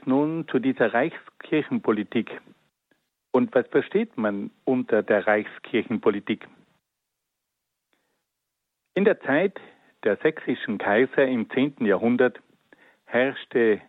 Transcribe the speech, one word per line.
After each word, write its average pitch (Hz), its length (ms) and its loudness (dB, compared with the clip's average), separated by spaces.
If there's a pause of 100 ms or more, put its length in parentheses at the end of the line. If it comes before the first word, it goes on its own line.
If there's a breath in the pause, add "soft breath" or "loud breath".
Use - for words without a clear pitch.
nun 151 440 0
zu 135 100 0
dieser 123 340 0
Reichskirchenpolitik? 120 1500 -4 (880)
Und 123 220 2
was 123 140 2
versteht - 500 -2
man 104 320 -4 (140)
unter 123 380 0
der 104 240 0
Reichskirchenpolitik? 107 1200 -2 (2500)
In 196 140 2
der 196 140 4
Zeit 165 380 0 (440 soft breath)
der 104 160 0
sächsischen 127 580 -2
Kaiser 127 500 2
im 123 220 -2
zehnten 135 380 -2
Jahrhundert 117 560 2 (640 soft breath)
herrschte 120 840 0